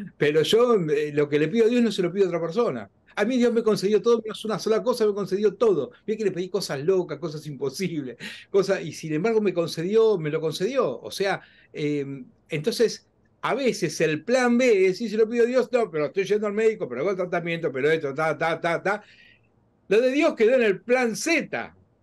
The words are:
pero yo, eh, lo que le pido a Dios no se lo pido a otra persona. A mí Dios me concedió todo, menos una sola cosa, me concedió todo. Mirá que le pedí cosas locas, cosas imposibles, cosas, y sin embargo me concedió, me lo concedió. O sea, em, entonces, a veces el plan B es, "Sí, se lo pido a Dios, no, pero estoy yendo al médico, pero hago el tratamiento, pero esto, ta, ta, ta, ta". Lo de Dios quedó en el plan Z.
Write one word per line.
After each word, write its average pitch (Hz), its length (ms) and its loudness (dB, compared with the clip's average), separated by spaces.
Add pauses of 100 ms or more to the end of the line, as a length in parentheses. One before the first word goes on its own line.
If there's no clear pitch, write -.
(160)
pero 151 240 2
yo, 226 340 4
eh, 151 380 0
lo 147 160 0
que 147 100 2
le 156 80 2
pido 220 180 2
a 214 40 4
Dios 247 120 2
no 226 100 2
se 196 100 -4
lo 175 100 0
pido 196 140 2
a - 20 -2
otra 170 140 -2
persona. 165 480 -4 (260)
A 208 100 0
mí 254 120 0
Dios 240 160 4
me 226 100 2
concedió 208 380 2
todo, 233 200 2
menos 214 220 -10
una 214 160 -4
sola 214 240 0
cosa, 220 220 0
me 208 80 2
concedió 196 420 0
todo. 175 360 2 (140)
Mirá 214 120 -4
que 220 80 -4
le 190 60 2
pedí 180 180 -6
cosas 175 340 -4
locas, 160 360 0
cosas 151 280 -10
imposibles, 139 680 -6 (320)
cosas, 190 340 0
y 165 80 -8
sin 156 220 -8
embargo 220 280 2
me 202 120 0
concedió, 196 640 2
me 156 120 -4
lo 156 120 -2
concedió. 165 580 -2
O 107 120 -12
sea, 190 300 -2 (300)
em, 143 540 -4 (240)
entonces, 202 580 -2 (340)
a 160 140 0
veces 233 460 -2
el 156 220 0
plan 240 340 2
B 220 300 4
es, 185 100 0
"Sí, 233 120 -6
se 202 80 -4
lo 220 120 4
pido 233 140 2
a 233 40 4
Dios, 247 240 0
no, 233 200 0
pero 151 160 -2
estoy 190 180 -2
yendo 208 220 0
al 202 60 -2
médico, 214 360 0
pero 123 120 -6
hago 180 100 0
el 190 60 -4
tratamiento, 165 540 -4
pero 135 200 0
esto, 151 220 -2
ta, 156 240 -2
ta, 165 220 -2
ta, 165 220 -2
ta". 202 220 -4 (840)
Lo 208 120 4
de 254 100 2
Dios 294 240 2
quedó 226 200 4
en 247 80 4
el 196 180 0
plan 240 340 0
Z. 180 600 -4 (280)